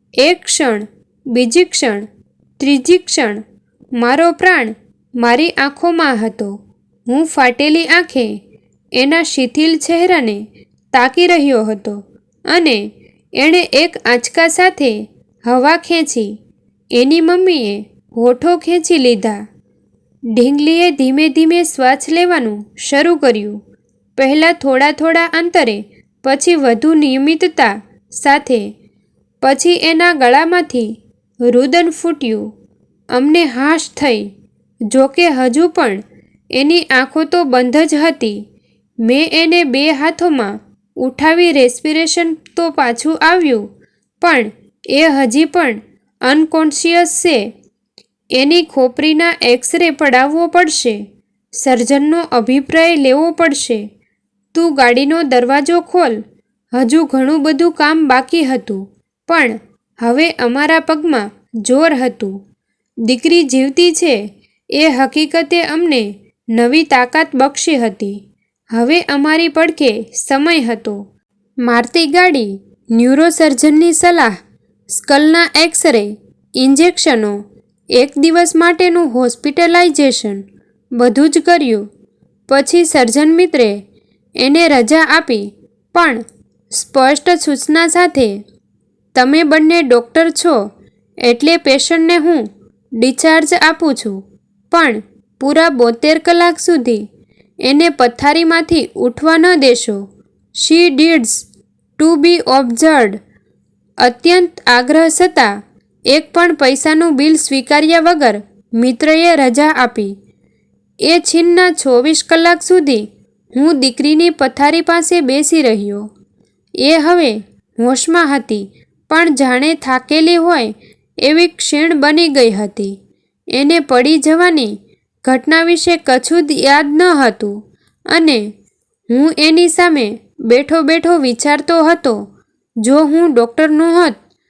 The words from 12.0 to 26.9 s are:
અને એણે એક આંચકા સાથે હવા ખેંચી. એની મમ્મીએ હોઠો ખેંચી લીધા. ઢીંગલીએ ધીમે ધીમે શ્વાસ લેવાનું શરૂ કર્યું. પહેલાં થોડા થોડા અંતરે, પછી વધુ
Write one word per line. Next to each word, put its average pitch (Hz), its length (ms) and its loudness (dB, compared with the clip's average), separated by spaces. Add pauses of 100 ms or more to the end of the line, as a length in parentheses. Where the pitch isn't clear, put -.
અને 226 460 -2 (420)
એણે 320 400 0
એક 330 320 0
આંચકા 247 420 0
સાથે 294 600 -2 (380)
હવા 262 320 2
ખેંચી. 311 640 -4 (520)
એની 269 300 2
મમ્મીએ 320 640 -2 (320)
હોઠો 247 400 0
ખેંચી 339 400 -2
લીધા. 220 500 -2 (840)
ઢીંગલીએ 294 580 2
ધીમે 277 380 0
ધીમે 320 340 2
શ્વાસ 262 460 -2
લેવાનું 294 680 -2
શરૂ 320 380 0
કર્યું. 214 640 -4 (400)
પહેલાં 302 360 2
થોડા 277 380 0
થોડા 330 340 0
અંતરે, 320 600 -2 (380)
પછી 277 320 0
વધુ 269 380 0